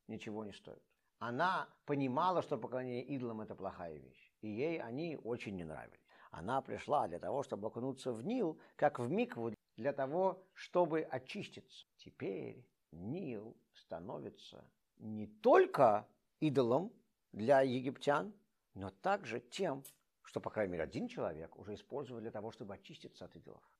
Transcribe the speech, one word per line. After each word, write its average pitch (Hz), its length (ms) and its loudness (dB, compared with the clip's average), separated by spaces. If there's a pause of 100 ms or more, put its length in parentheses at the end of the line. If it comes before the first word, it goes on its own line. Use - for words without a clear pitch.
ничего 110 360 -6
не 101 80 -10
стоят. - 300 -16 (380)
Она 147 480 0 (180)
понимала, 147 560 2
что 139 160 -2
поклонение 123 460 -4
идолам — 120 380 -4
это - 140 -10
плохая 85 420 -8
вещь, 64 440 -20
и 107 80 -6
ей 151 320 -2
они 135 420 -6
очень 113 320 -4
не 87 80 -4
нравились. 62 420 -12 (260)
Она 104 300 -2
пришла 117 460 0
для 82 120 -6
того, 107 240 -2
чтобы 101 240 -4
окунуться 131 440 -4
в 113 140 -4
Нил, 196 340 -2 (160)
как 147 240 2
в 120 100 0
микву, 123 440 -2 (240)
для 131 160 0
того, 165 500 0 (100)
чтобы 165 480 2
очиститься. - 840 -8 (100)
Теперь 127 720 -8 (260)
Нил 117 640 -6 (180)
становится 107 920 -10 (320)
не 107 300 -8
только 156 800 8 (320)
идолом 143 520 6 (400)
для 135 300 6
египтян, 135 720 2 (400)
но 95 160 -6
также 127 500 -2
тем, 139 440 -2 (400)
что, - 180 -4
по - 80 -4
крайней 98 240 0
мере, 82 100 0
один 139 240 -4
человек 82 500 -6
уже 101 180 -10
использовал 120 440 -8
для 110 120 -8
того, 107 200 -8
чтобы 107 220 -12
очиститься - 520 -16
от 82 100 -16
идолов. - 280 -20 (160)